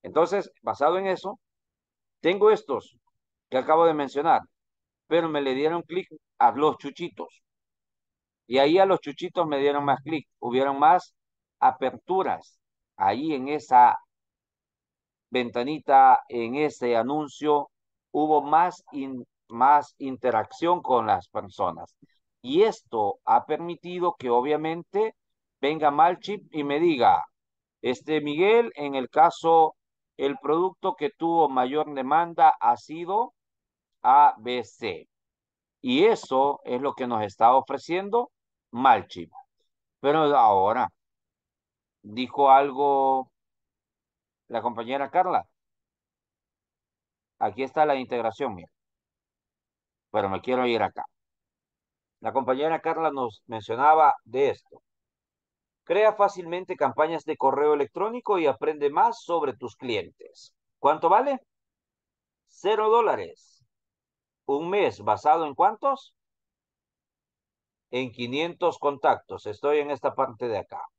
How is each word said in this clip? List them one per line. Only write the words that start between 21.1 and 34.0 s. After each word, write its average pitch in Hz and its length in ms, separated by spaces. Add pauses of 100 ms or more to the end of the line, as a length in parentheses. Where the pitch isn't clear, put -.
personas. 92 680 (460)
Y 147 220
esto 110 640
ha 117 220
permitido 175 720
que 127 120
obviamente 160 840 (460)
venga 151 300
Mailchimp 175 640
y 151 100
me 143 160
diga, 113 440 (580)
este, 131 380
Miguel, 190 560
en 143 180
el 127 160
caso, 165 680 (400)
el 139 220
producto 170 580
que 147 140
tuvo 165 380
mayor 135 460
demanda 156 680
ha 117 160
sido 175 580 (680)